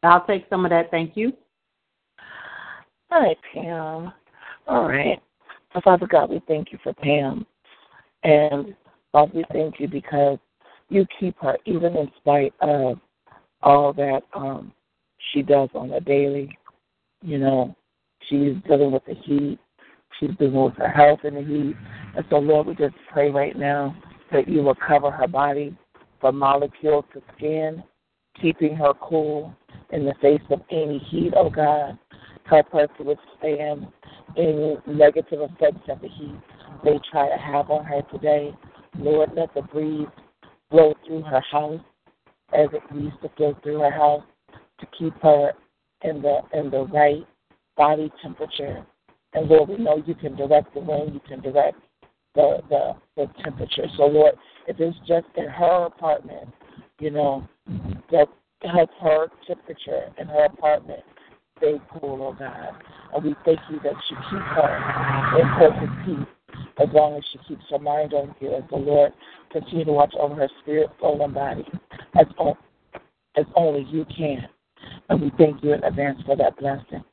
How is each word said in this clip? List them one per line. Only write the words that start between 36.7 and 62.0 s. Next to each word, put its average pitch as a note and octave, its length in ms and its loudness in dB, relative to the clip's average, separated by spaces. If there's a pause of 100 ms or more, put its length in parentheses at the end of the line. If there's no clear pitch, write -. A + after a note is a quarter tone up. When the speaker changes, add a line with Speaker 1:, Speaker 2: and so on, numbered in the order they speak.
Speaker 2:
they D3 120 2 (140)
try C#3+ 160 0
to C#3+ 80 -2
have C#3+ 340 -4
on D3+ 140 -2
her D3 260 -4
today. D3 440 -2 (440)
Lord, D3+ 380 0
let E3 180 -4
the C#3 100 -6
breeze D3+ 440 -6 (640)
blow D#3 220 8 (120)
through D#3+ 180 -10
her C#3 180 -2
house D3+ 400 -6 (720)
as D3 180 4
it D3+ 120 -8 (120)
used D3 260 -10
to - 140 -12
flow D3 260 -2
through D3+ 180 -6
her C#3+ 120 0
house D3 320 2 (560)
to - 80 -20 (100)
keep D#3+ 240 -6
her D3 300 6 (520)
in D3+ 180 -6
the, C#3+ 180 0 (140)
in D3+ 160 -4
the C3 160 -4
right D3 420 2 (480)
body D3+ 340 2 (120)
temperature. D3 640 -12 (480)
And D#3 160 -2
Lord, D#3 180 8
we G3+ 100 -8
know D#3 280 0
you D#3+ 100 -6
can C#3 220 -12
direct D3 360 2
the C#3+ 60 -8
wind, D3+ 340 -6
you C#3+ 140 -14
can C3 140 -14
direct C#3+ 380 0 (560)
the, C#3+ 240 4 (100)
the, C#3 260 -2 (200)
the - 280 -8
temperature. - 440 -8 (100)
So C#3+ 60 4
Lord, D3 320 6 (320)
if F3 120 -10
it's E3 180 -2 (100)
just E3+ 280 0
in D#3 120 -6
her F3 380 2
apartment, D3+ 640 -4 (500)
you D3+ 120 -4
know, C#3+ 360 -2 (640)
that D3+ 160 6 (340)
help E3+ 280 2 (120)
her D#3+ 260 2 (180)
temperature - 720 -10
in E3 100 -12
her D3+ 180 2
apartment D3 560 -2 (560)
stay D3+ 220 0 (120)
cool, C#3 300 -10